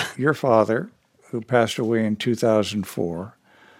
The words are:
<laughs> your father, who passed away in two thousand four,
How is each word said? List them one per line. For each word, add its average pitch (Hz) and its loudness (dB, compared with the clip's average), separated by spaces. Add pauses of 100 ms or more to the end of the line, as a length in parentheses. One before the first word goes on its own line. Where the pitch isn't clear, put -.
<laughs> - -10
your 135 0
father, 117 2 (380)
who 120 -6
passed 117 0
away 113 0
in 107 0
two 117 -2
thousand 104 0
four, 87 -8 (420)